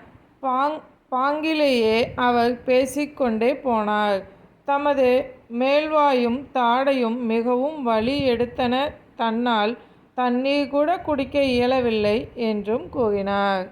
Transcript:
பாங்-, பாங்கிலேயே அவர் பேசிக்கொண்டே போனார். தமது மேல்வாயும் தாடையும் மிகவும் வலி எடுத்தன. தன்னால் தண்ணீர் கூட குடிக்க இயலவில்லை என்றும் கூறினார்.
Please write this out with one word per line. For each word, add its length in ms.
பாங்-, 360
பாங்கிலேயே 840
அவர் 360
பேசிக்கொண்டே 880
போனார். 560
தமது 560
மேல்வாயும் 800
தாடையும் 640
மிகவும் 520
வலி 480
எடுத்தன. 440
தன்னால் 580
தண்ணீர் 500
கூட 200
குடிக்க 440
இயலவில்லை 880
என்றும் 560
கூறினார். 840